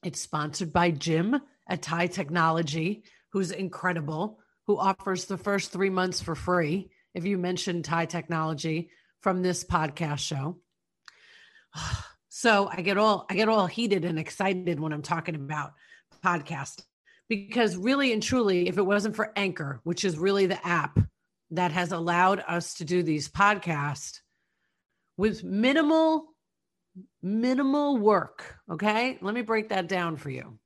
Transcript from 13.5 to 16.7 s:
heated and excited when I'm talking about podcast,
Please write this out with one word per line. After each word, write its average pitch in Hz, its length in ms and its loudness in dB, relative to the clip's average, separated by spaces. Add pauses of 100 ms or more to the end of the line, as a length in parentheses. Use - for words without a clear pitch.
heated 196 380 0
and 170 120 -2
excited 180 600 -2
when 156 140 -4
I'm 151 100 -6
talking 165 320 -4
about 147 380 -6 (520)
podcast, 160 600 -2 (440)